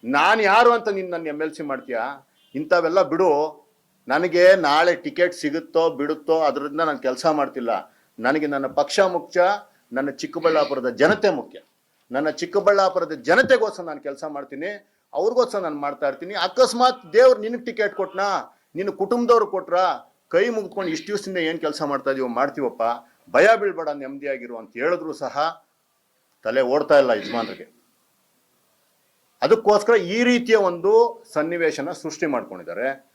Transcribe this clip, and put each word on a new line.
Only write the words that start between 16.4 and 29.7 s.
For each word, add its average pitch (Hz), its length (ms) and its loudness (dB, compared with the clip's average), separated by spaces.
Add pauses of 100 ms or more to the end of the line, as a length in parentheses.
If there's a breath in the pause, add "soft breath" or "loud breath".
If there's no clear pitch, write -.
ದೇವ್ರು 240 280 8
ನಿನಗೆ 233 240 -6
ಟಿಕೆಟ್ 214 300 -4
ಕೊಟ್ನಾ, 185 640 -4 (160)
ನಿನ್ನ 190 160 -4
ಕುಟುಂಬದವ್ರು 233 560 2
ಕೊಟ್ರಾ, 185 680 -2 (160)
ಕೈ 196 200 2
ಮುಗ್ಕೊಂಡು 196 420 -6
ಇಷ್ಟು 160 160 -6
ದಿವಸದಿಂದ 202 320 -6
ಏನು 165 200 -2
ಕೆಲಸ 151 240 -4
ಮಾಡ್ತಾ 139 280 -4
ಇದೀವೋ 131 180 -2
ಮಾಡ್ತೀವಪ್ಪ, 127 540 -4 (480 soft breath)
ಭಯ 156 180 6 (120)
ಬೀಳ್ಬೇಡ, 165 280 -4
ನೆಮ್ಮದಿಯಾಗಿರು" 135 680 -10
ಅಂತ 110 180 -16
ಹೇಳಿದ್ರು 156 380 -2
ಸಹ 147 520 -6 (800)
ತಲೆ 120 160 0
ಓಡ್ತಾ 143 380 2
ಇಲ್ಲ 131 120 4
ಯಜಮಾನ್ರಿಗೆ. 104 640 -6 (1700)
ಅದಕ್ಕೋಸ್ಕರ 208 520 4